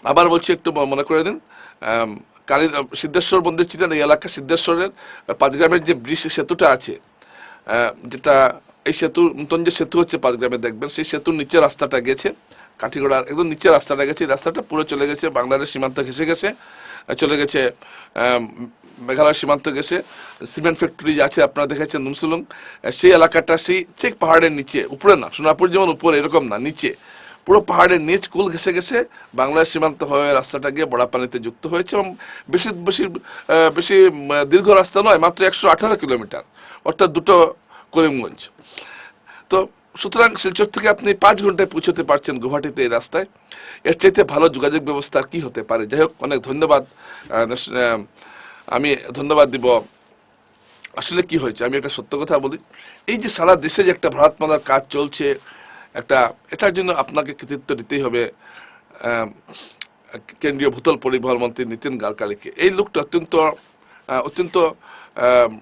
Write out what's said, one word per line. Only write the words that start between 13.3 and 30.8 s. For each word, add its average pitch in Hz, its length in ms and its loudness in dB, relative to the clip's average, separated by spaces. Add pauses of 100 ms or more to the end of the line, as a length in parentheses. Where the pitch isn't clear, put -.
নিচে 165 280 2
রাস্তাটা 143 340 2
গেছে। 139 200 -4
এই 139 60 -2
রাস্তাটা 165 320 -4
পুরো 156 200 -4
চলে 143 240 -2
গেছে 143 240 -4
বাংলাদেশ 135 420 -2
সীমান্ত 135 300 -4
ঘেঁষে 131 240 -6
গেছে, 170 220 -2
আহ, - 640 -12
চলে 147 220 0
গেছে, 139 340 0 (440)
আম, 117 540 -2 (300)
মেঘালয় 131 340 2
সীমান্ত 143 360 -2
ঘেঁষে 147 340 -4 (500)
সিমেন্ট 160 260 -2
ফ্যাক্টরি 151 440 0
আছে 147 200 2
আপনারা 143 240 0
দেখেছেন 147 360 -6
নুমসুলুং, 160 420 -4
আহ, - 460 -12
সেই 180 220 6
এলাকাটা 165 440 4
সেই 180 280 -2 (120)
ঠিক - 220 -4
পাহাড়ের 165 340 4
নিচে, 139 340 -4
উপরে 185 300 4
না, 110 160 -4
সোনাপুর 156 380 0
যেমন 185 180 2
উপরে 160 300 2
এরকম 151 260 0
না, 107 140 -6
নিচে 151 360 -6 (520)
পুরো 202 140 6
পাহাড়ের 175 400 2
নিচ 175 280 -2
কুল 190 220 -2
ঘেঁষে 165 220 -4
ঘেঁষে 233 320 -2 (300)
বাংলাদেশ 151 380 2
সীমান্ত 156 320 -2
হয়ে 143 280 0
রাস্তাটা 135 380 -2
গিয়ে 147 160 -4